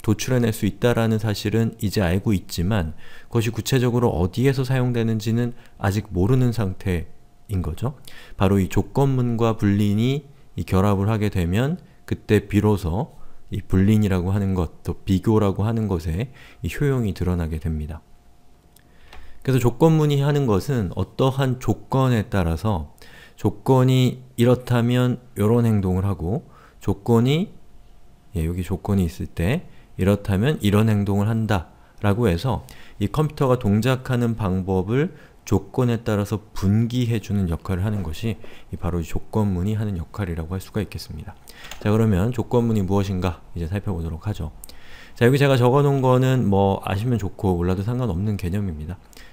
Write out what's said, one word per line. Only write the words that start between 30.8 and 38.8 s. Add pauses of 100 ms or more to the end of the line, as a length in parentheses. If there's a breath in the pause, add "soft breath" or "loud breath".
행동을
한다 (320 soft breath)
라고
해서 (320 loud breath)
이
컴퓨터가
동작하는
방법을 (300 loud breath)
조건에
따라서 (120)
분기해주는
역할을
하는
것이 (360 loud breath)
이
바로